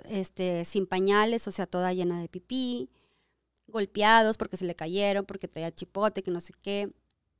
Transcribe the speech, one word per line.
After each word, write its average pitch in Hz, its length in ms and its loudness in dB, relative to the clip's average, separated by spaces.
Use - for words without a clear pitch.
este, 185 560 -2
sin 190 240 -2
pañales, 208 580 2
o 202 60 -6
sea, 185 160 -6
toda 185 240 -2
llena 175 280 -2
de 170 80 -8
pipí, 247 600 -6
golpeados 220 720 6
porque 196 180 -6
se 185 80 -6
le 175 100 -2
cayeron, 196 500 0
porque 196 220 -10
traía 165 240 -8
chipote, 196 540 -2
que 185 80 -2
no 175 80 -4
sé - 120 -12
qué. 202 300 -4